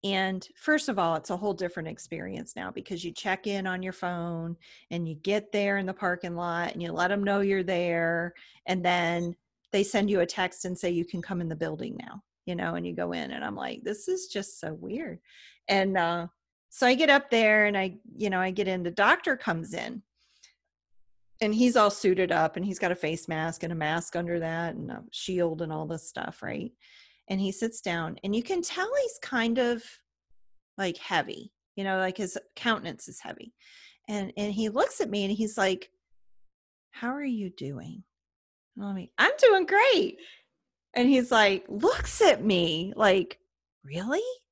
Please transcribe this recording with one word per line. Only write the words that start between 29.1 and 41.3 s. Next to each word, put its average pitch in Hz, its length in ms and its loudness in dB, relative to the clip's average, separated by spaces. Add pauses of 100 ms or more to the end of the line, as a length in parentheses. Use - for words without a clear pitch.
kind 233 360 0
of, 240 260 0 (920)
like, 190 220 -2
heavy, - 540 -2 (240)
you 196 80 -6
know, 190 140 0
like, 185 180 0
his 190 200 -4 (200)
countenance - 520 -2
is - 120 -14
heavy. - 340 -16 (540)
And, 202 280 -4
and 208 160 -2
he 214 160 0
looks 285 320 0
at 302 100 0
me 202 140 -2
and 196 80 -2
he's 214 240 -2
like, 190 340 0 (1000)
"How 240 240 -6
are 294 100 -6
you 214 260 -2
doing?" 143 520 -10 (760)
And 202 80 -10
I'm 196 120 -6
like, 180 200 -10
"I'm 330 220 6
doing 403 260 8
great." 392 540 4 (760)
And 247 140 4
he's 254 220 6